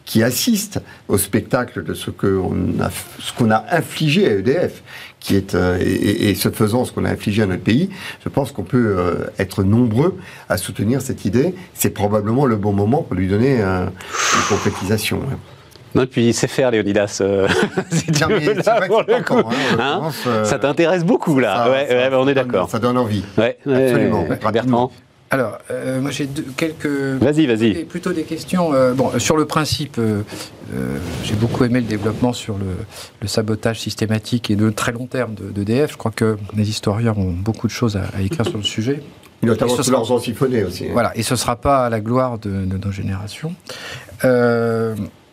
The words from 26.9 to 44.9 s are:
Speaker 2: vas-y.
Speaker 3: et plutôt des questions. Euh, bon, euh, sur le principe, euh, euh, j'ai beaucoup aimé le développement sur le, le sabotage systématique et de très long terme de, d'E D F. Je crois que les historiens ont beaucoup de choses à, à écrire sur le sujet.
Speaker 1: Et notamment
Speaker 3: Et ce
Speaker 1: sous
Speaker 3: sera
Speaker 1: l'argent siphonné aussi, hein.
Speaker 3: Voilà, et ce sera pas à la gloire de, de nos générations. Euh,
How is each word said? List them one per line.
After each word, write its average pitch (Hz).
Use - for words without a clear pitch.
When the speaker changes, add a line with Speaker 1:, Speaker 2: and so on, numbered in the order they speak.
Speaker 2:
vas-y. 113
Speaker 3:
et 92
plutôt 180
des 160
questions. 165
Euh, 131
bon, 123
euh, 120
sur 160
le 151
principe, 147
euh, 107
euh, 65
j'ai 107
beaucoup 117
aimé 123
le 113
développement 107
sur 104
le, 98
le 101
sabotage 110
systématique 110
et 101
de 107
très 107
long 120
terme 117
de, 98
d'E 101
D 123
F. -
Je -
crois 110
que 110
les 107
historiens 110
ont 92
beaucoup 101
de -
choses 107
à, 95
à 98
écrire 98
sur 107
le 101
sujet. 135
Speaker 1:
Et -
notamment 120
Speaker 3:
Et -
ce 143
Speaker 1:
sous -
Speaker 3:
sera 131
Speaker 1:
l'argent 117
siphonné 117
aussi, 90
hein. -
Speaker 3:
Voilà, 113
et 113
ce 123
sera 120
pas 135
à -
la 113
gloire 120
de, 104
de 95
nos 98
générations. 101
Euh, 117